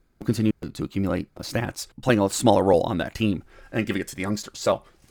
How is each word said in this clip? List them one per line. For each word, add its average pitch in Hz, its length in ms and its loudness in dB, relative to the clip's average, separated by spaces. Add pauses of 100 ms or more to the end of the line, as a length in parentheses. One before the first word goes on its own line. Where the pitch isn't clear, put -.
(260)
continue 110 260 2 (100)
to - 220 -8
accumulate 90 520 -4
stats, - 520 -6 (140)
playing 120 180 4
a 98 100 4
smaller 101 340 4
role 92 180 6
on 101 160 -4
that - 160 -6
team 104 300 0 (280)
and 113 140 -2
giving 98 160 -2
it - 60 -6
to - 80 -14
the 95 60 -8
youngsters. 101 380 -6
So - 240 0 (260)